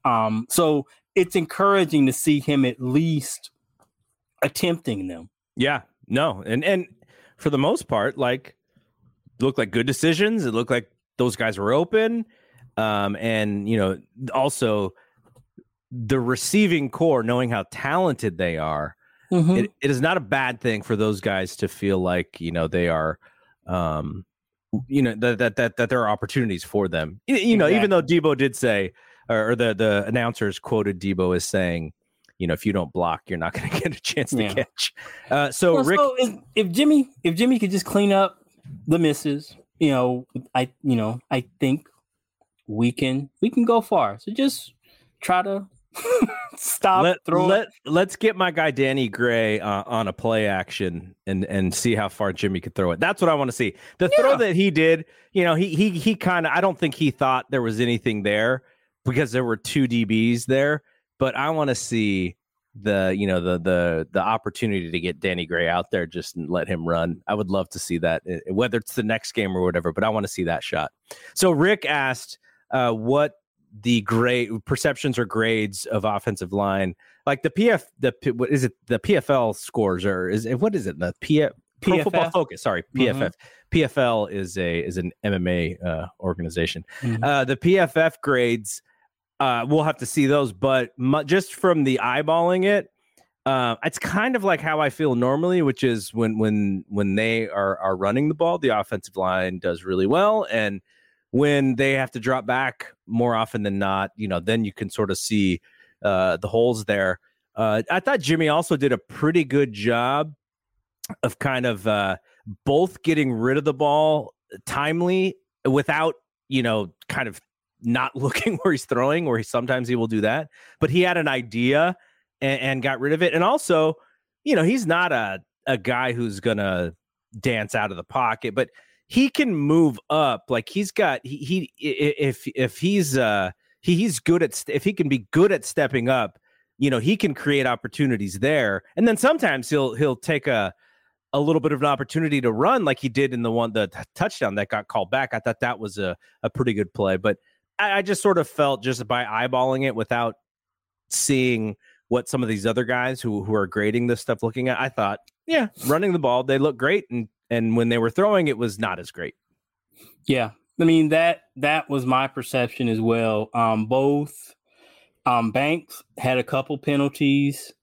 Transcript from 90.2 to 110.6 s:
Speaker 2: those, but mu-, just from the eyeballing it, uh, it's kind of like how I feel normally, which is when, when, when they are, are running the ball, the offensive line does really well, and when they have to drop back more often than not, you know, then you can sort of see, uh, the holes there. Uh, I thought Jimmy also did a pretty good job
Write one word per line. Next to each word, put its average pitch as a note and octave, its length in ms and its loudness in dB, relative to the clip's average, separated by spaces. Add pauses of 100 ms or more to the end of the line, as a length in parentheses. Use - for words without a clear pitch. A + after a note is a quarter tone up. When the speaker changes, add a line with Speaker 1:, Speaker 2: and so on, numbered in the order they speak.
Speaker 2:
those, C#3 280 2
but B2+ 440 0
mu-, C#3+ 260 2
just F#3 300 0
from E3 300 2
the C3 180 2
eyeballing E3 640 2
it, G3+ 240 2 (580)
uh, B2 380 2
it's D#3+ 140 -4
kind A3 360 -2
of G3+ 100 -2
like E3 180 2
how D#3 180 0
I D3 80 2
feel C#3 260 0
normally, D3+ 460 2
which C3+ 240 0
is A#2 300 0
when, A2 240 0
when, G#2 500 0
when G2+ 280 0
they A2+ 340 0
are, G2 280 0
are F#2+ 180 0
running A2+ 320 0
the D#3 60 -2
ball, E3+ 240 0
the C#3+ 200 2
offensive - 380 -6
line F#2 420 -2
does F2 260 -4
really F#2+ 220 0
well, D#3 440 2
and G#2 300 -2 (500)
when C#3 460 2
they C3+ 160 0
have C3+ 180 -2
to B2 80 -10
drop A#2+ 280 -2
back B2+ 400 -4 (200)
more A#2 280 0
often A2 280 -2
than G2 160 -2
not, G2 380 0
you G#2+ 100 -6
know, F2+ 140 -2
then A2 240 0
you G2+ 80 -4
can G2 160 -8
sort G2+ 220 -4
of F#2 80 -4
see, G2 420 0 (420)
uh, F#2+ 360 0
the G2 100 -6
holes A2+ 380 0
there. F#2+ 340 0 (340)
Uh, A2 360 0
I F3+ 100 0
thought C4 200 0
Jimmy D#3 280 0
also D#3+ 300 0
did C3 140 2
a G#2+ 60 0
pretty D#3+ 460 0
good C3 300 0
job B2 580 0 (920)